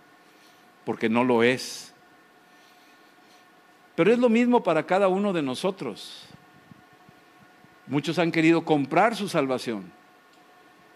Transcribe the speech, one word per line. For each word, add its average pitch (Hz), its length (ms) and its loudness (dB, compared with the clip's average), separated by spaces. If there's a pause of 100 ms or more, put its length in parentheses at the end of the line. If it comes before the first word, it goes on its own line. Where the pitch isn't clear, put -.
(840)
porque 113 240 -4
no 120 140 2
lo 120 220 2
es. - 500 -4 (2000)
Pero 170 180 4
es 240 60 2
lo 247 100 4
mismo 240 360 2
para 156 220 0
cada 196 200 2
uno 196 260 0
de 170 80 -2
nosotros. 139 840 -8 (1600)
Muchos 147 320 -4
han 165 140 0
querido 165 320 2
comprar 160 500 2
su 190 140 -8
salvación. 123 640 -4 (1040)